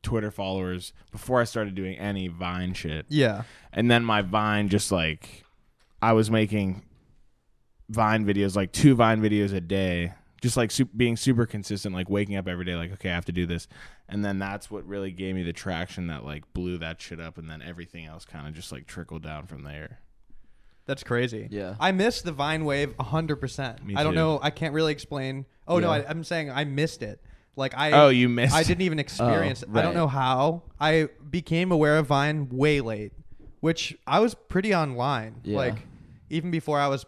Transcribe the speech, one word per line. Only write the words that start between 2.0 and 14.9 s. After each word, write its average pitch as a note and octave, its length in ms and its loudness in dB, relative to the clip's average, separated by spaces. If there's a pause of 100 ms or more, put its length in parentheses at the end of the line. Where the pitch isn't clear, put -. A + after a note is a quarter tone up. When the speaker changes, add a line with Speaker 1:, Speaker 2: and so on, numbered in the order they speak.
Speaker 1:
Vine F2+ 440 -4
shit. D#2 380 -6
Speaker 2:
Yeah. A#2+ 320 2 (320)
Speaker 1:
And A#2 160 2
then A#2 140 6
my G#2+ 180 2
Vine G#2 480 2
just, G2+ 200 2
like, D#2+ 540 -2 (560)
I A2+ 140 4
was A2 160 4
making G#2 520 0 (1080)
Vine A2 360 2
videos, G2 280 2
like, G2 180 0
two C#3 220 8
Vine A2+ 280 6
videos G#2 320 2
a F#2+ 60 -2
day, F2 520 0 (300)
just, B2 140 0
like, A#2 140 2
su-, C3 140 2
being A#2 320 0
super A#2 300 2
consistent, G2+ 480 -6
like, F#2 160 -4
waking G2+ 260 0
up F#2 100 -4
every F2+ 180 -6
day, F2+ 100 -4
like, E2+ 180 -6
"Okay, F#2+ 180 -8
I F2 40 -2
have F2 120 -4
to E2+ 60 -6
do F2 140 0
this." E2+ 200 -4 (440)
And G2+ 140 -4
then G2 140 -2
that's G2 320 -8
what G2+ 160 -12
really G2 240 -6